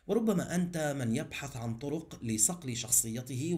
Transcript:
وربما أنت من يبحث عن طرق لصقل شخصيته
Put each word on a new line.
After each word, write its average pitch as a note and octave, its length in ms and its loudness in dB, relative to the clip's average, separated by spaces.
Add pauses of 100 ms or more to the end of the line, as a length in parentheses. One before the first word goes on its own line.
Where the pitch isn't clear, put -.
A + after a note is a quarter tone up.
وربما G3+ 480 2
أنت E3 440 0
من A2+ 160 2
يبحث C#3 420 -4
عن A#2 200 -4
طرق D3 460 -6
لصقل A#2+ 520 2
شخصيته B2 840 0